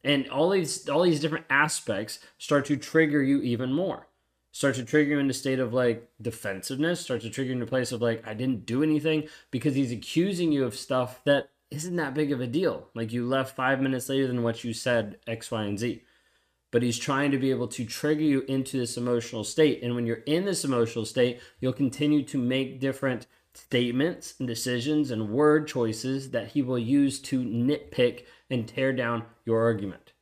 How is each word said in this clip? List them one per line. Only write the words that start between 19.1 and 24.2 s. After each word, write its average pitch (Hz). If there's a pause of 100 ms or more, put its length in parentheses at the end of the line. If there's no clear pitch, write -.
state. 151
And 120
when 120
you're 113
in 165
this 185
emotional 117
state, 123 (200)
you'll 127
continue 147
to 139
make 127
different 131 (280)
statements 123